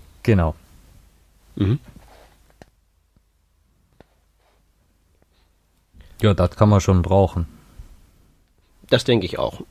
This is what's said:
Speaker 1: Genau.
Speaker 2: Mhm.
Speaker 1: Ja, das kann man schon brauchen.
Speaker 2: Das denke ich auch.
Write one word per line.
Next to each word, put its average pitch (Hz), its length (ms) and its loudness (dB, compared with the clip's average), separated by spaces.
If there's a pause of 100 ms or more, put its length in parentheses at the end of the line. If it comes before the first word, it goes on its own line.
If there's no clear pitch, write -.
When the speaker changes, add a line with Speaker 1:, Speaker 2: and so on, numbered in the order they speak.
(220)
Speaker 1:
Genau. 87 320 0 (1040)
Speaker 2:
Mhm. 104 220 -2 (4000)
Speaker 1:
Ja, 104 140 2
das 87 220 0
kann 107 120 2
man 101 120 4
schon 92 220 2
brauchen. 87 440 0 (1400)
Speaker 2:
Das 123 160 0
denke 113 200 0
ich - 140 -8
auch. - 220 -6 (100)